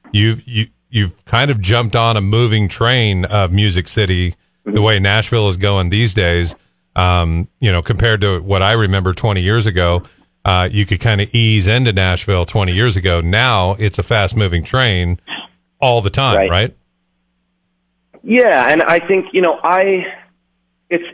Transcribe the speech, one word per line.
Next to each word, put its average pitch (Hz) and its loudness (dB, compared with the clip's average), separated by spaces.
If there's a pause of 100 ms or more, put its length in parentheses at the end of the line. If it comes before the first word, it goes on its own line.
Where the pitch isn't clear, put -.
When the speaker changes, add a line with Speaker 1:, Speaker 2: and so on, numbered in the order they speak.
(120)
Speaker 1:
You've, 110 0
you, 110 -4 (220)
you've 104 -4
kind 127 0
of 120 -2
jumped 113 0
on 113 2
a 104 0
moving 107 0
train 110 0
of 98 0
Music 92 0
City, 90 -2 (300)
the 101 -6
Speaker 2:
Mm-hmm. 104 2
Speaker 1:
way 107 2
Nashville 104 0
is 92 -2
going 98 0
these 104 0
days. 87 0 (400)
Um, 90 0 (120)
you 110 2
know, 87 0
compared 107 0
to 98 0
what 95 0
I 98 2
remember 95 0
twenty 98 -2
years 104 0
ago, 87 0 (420)
uh, 92 0
you 104 0
could 95 -2
kinda 104 0 (100)
ease 110 2
into 120 2
Nashville 92 0
twenty 95 -2
years 104 0
ago. 90 0
Now 98 0
it's 107 -2
a - -4
fast 104 0
moving 87 0
train 90 -2 (600)
all 120 2
the 98 -2
time, 127 0
Speaker 2:
Right. 98 0
Speaker 1:
right? 95 -2 (1500)
Speaker 2:
Yeah, 202 4
and 156 2
I 170 2
think, 185 -2
you 185 2
know, 165 0
I, 185 0 (840)
it's, 175 -2 (100)